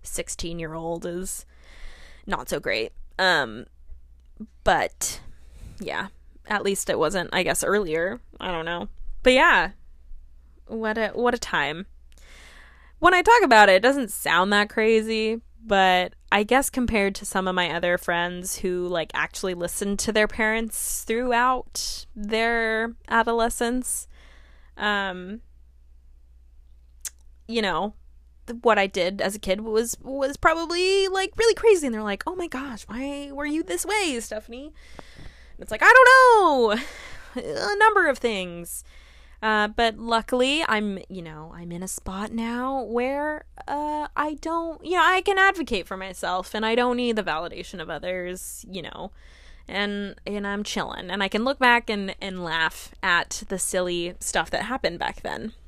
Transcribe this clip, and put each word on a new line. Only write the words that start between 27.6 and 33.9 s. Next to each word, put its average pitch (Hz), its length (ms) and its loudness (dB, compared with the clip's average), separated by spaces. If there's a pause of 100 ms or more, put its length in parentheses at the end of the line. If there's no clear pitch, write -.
know, 190 320 -2 (540)
th-, 233 140 -12
what 214 180 6
I 196 80 2
did 190 340 -2
as 196 140 -2
a 208 40 -10
kid 196 220 -2
was, 226 400 -2
was 277 360 -4
probably, 349 720 2
like, 381 280 -2
really 453 160 4
crazy, 392 320 4
and 240 80 0
they're 214 80 -6
like, 202 240 -4
"Oh 349 100 -6
my 349 120 -6
gosh, 262 400 -10
why 277 440 -8
were 285 140 -6
you 302 180 -2
this 349 220 -4
way, 381 360 0